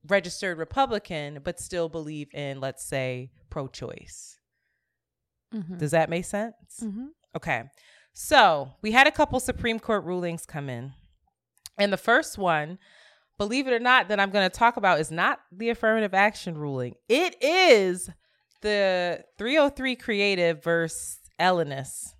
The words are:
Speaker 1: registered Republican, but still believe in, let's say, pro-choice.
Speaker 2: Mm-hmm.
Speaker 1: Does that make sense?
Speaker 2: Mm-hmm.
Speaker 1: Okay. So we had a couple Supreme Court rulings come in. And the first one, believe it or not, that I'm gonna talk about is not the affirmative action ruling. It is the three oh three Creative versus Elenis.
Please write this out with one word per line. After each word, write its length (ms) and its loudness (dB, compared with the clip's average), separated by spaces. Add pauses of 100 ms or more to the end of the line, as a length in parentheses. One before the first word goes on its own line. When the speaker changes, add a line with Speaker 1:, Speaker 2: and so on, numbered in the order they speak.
Speaker 1:
registered 500 -2
Republican, 840 -4
but 160 -8
still 300 -4
believe 440 -10
in, 260 -8
let's 260 -8
say, 460 -6 (180)
pro-choice. 880 -14 (1120)
Speaker 2:
Mm-hmm. 240 -10
Speaker 1:
Does 140 -4
that 180 2
make 160 -4
sense? 280 -6 (280)
Speaker 2:
Mm-hmm. 260 -10 (280)
Speaker 1:
Okay. 280 -4 (500)
So 560 4 (120)
we 100 -4
had 160 8
a 40 4
couple 280 0
Supreme 400 -4
Court 240 -2
rulings 420 -6
come 240 -10
in. 240 -10 (840)
And 160 2
the 40 -2
first 400 2
one, 400 0 (600)
believe 300 -2
it 60 0
or 60 0
not, 300 4
that 100 0
I'm 120 2
gonna 180 2
talk 280 2
about 220 4
is 120 -4
not 280 0 (120)
the 180 -6
affirmative 440 0
action 440 0
ruling. 380 -6 (120)
It 340 2
is 680 4 (520)
the 640 0 (140)
three 200 0
oh 120 6
three 260 -4
Creative 680 0
versus 540 -2 (220)
Elenis. 720 -2 (100)